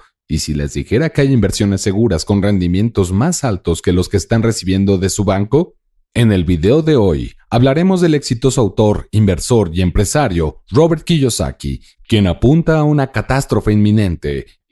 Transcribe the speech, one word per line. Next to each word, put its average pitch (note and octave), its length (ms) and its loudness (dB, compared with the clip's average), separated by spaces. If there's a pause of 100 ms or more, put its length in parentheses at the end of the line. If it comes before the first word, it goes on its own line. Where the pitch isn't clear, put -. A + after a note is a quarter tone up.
(280)
¿y D2+ 120 -4
si D2 160 -6
les C#2+ 180 -6
dijera C3 380 -2
que - 100 -2
hay C#3 100 2
inversiones G2+ 500 0
seguras G2 440 -2
con G2+ 160 0
rendimientos F#2+ 720 0
más C3 320 0
altos F#2 400 -4
que F#2 100 0
los F2+ 160 0
que G2+ 80 0
están A2+ 240 0
recibiendo G2 560 0
de F#2 120 -2
su G#2 140 -2
banco? G2+ 520 0 (400)
En A2+ 160 4
el F#2 120 2
video F2+ 380 2
de D#3 140 0
hoy, D#2+ 380 0 (180)
hablaremos D#3 500 2
del E3 140 4
exitoso C3 460 -2
autor, G#2 500 0
inversor G#2 600 2
y F2+ 120 -2
empresario F#2 880 -2
Robert D#3+ 320 2
Kiyosaki, G2+ 800 -2 (260)
quien G#2 180 2
apunta D#3 540 2
a D3+ 40 0
una D3 280 0
catástrofe A2+ 600 -2
inminente G#2 760 0 (240)